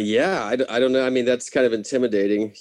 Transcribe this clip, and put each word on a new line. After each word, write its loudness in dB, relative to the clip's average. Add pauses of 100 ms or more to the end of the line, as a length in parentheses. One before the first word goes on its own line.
yeah, 0
I, -2
d-, -2
I -2
don't 2
know. 2
I 0
mean, 0
that's -2
kind 2
of 0
intimidating, 0